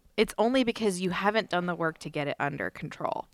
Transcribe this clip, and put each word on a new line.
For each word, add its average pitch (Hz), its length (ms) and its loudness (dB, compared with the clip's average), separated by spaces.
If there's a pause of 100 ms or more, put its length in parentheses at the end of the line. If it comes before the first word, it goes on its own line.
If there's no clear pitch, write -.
(180)
it's 220 200 2
only 247 260 4
because 220 380 0
you 185 100 0
haven't 202 380 0
done 175 160 0
the 175 100 -2
work 160 240 -2
to 156 100 -10
get 143 200 -2
it - 100 -2
under 143 300 -2
control." - 640 -6